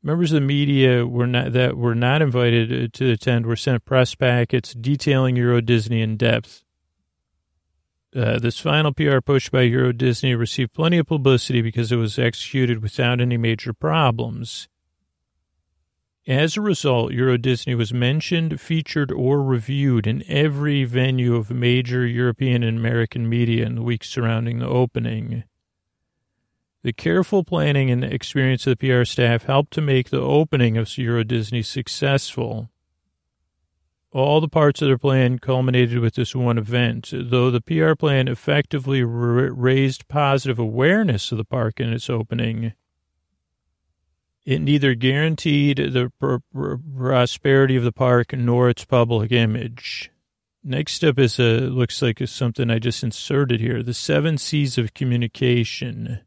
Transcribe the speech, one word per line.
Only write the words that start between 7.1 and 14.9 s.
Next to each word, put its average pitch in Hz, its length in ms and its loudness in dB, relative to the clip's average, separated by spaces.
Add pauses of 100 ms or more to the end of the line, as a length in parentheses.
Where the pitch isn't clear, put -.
Uh, 117 240 0
this 120 200 -4
final 151 320 2
P 151 160 0
R 135 140 4
push 139 300 0
by 131 100 2
Euro 123 320 2
Disney 127 400 0
received 117 400 -4
plenty 170 240 0
of 165 80 0
publicity 131 560 2
because 113 300 -2
it 123 60 0
was 110 200 -2
executed 123 640 -2
without 120 400 -2
any 123 160 0
major 113 340 -2
problems. 120 960 -2 (1600)